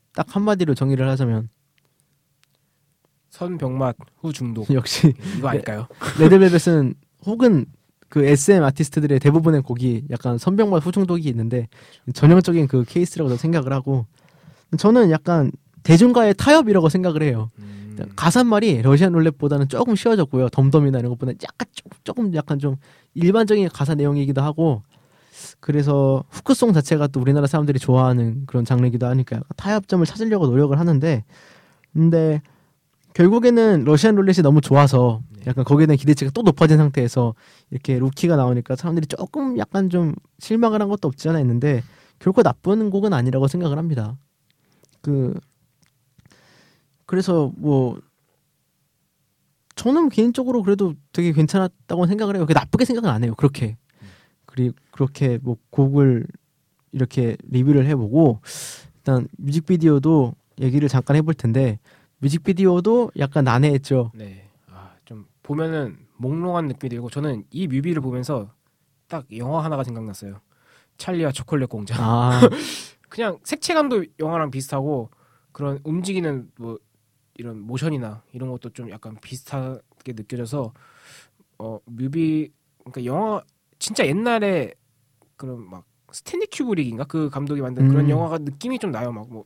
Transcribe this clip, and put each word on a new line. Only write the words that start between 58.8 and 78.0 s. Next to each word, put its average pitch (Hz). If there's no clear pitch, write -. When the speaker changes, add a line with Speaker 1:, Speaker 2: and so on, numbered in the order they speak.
Speaker 1:
일단 127
뮤직비디오도 151
얘기를 135
잠깐 131
해볼 156
텐데, 117
뮤직비디오도 180
약간 139
난해했죠. 131
Speaker 2:
네. 98
아, 92
좀 107
보면은 147
몽롱한 165
느낌이 131
들고, 120
저는 139
이 180
뮤비를 147
보면서 123
딱 156
영화 143
하나가 151
생각났어요. 110
찰리와 165
초콜릿 135
공장. 107
Speaker 1:
아. 120
Speaker 2:
<laughs> -
그냥 220
색채감도 294
영화랑 156
비슷하고, 135
그런 139
움직이는 165
뭐 117
이런 117
모션이나 120